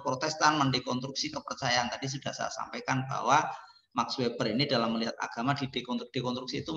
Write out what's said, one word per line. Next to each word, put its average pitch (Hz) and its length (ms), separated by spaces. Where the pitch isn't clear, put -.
Protestan 151 560
mendekonstruksi 131 720
kepercayaan. 123 560
Tadi 113 160
sudah 135 240
saya 110 240
sampaikan 127 560
bahwa 117 400
Max - 160
Weber 117 400
ini 135 160
dalam 113 240
melihat 113 240
agama 117 340
di 135 140
dekontru-, 120 480
dekonstruksi 127 480
itu 160 140